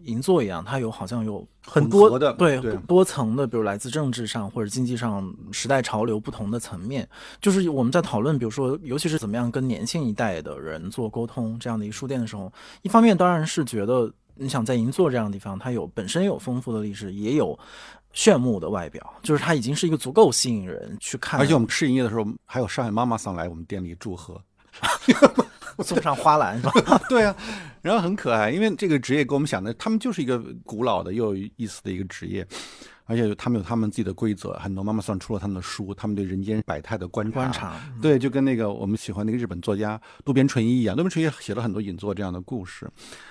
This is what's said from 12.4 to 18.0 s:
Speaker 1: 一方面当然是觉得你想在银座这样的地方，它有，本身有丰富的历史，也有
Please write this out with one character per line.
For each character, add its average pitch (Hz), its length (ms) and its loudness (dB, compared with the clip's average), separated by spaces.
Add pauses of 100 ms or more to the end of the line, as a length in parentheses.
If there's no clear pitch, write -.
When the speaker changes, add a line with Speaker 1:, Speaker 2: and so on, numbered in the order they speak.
Speaker 1:
一 - 40 -4
方 226 160 8
面 214 140 8
当 180 120 6
然 165 160 2
是 156 200 0
觉 107 200 -2
得 120 280 2 (220)
你 135 120 -6
想 131 180 -2
在 127 100 2
银 117 140 2
座 156 220 2
这 127 60 0
样 110 80 0
的 101 120 -4
地 - 20 -10
方， 98 200 -8
它 123 120 -6
有， 107 160 -2
本 98 200 -6
身 165 160 0
有 196 160 0
丰 123 220 -4
富 123 100 -6
的 110 100 -2
历 104 120 -6
史， 101 180 -10
也 104 240 -2
有 95 220 2 (540)